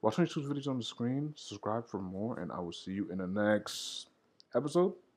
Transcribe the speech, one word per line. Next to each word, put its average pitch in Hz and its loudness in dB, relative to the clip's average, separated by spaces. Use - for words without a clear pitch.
Watch 110 4
these 170 4
two 160 -2
videos 143 -2
on 131 0
the 117 -2
screen, 135 -2
subscribe 107 -4
for 101 -6
more, 95 -4
and 85 -4
I 62 -6
will 87 -4
see - -8
you 101 -2
in 95 -2
the 92 0
next 104 2
episode. 151 4